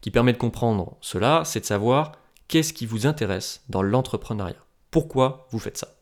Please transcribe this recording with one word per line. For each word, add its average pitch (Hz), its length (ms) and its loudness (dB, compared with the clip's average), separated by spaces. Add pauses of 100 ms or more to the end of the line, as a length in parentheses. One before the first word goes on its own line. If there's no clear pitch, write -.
qui - 80 -6
permet 120 240 4
de 117 60 -4
comprendre 113 600 -2
cela, 143 460 0
c'est - 140 -4
de 98 60 -10
savoir 127 480 0 (340)
qu'est-ce 160 260 2
qui 117 140 -8
vous 110 180 -2
intéresse 98 640 -2
dans 95 140 0
l'entrepreneuriat. 104 720 -2 (340)
Pourquoi 135 640 0
vous 113 80 -4
faites - 180 -10
ça ? - 240 -12